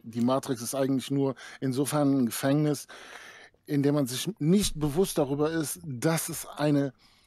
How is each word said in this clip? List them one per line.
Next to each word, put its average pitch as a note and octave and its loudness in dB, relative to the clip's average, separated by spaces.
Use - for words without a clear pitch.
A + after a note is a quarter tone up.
die A#2 -6
Matrix B2+ 0
ist A2+ -6
eigentlich C3+ 0
nur C#3 0
insofern C#3 2
ein A#2+ 4
Gefängnis, C#3+ 0
in C#3+ 0
dem C#3+ 4
man C#3+ 2
sich B2 -6
nicht F3 2
bewusst D3+ 0
darüber C#3+ 0
ist, D#3+ -4
dass D#3 0
es E3 -10
eine C#3+ 2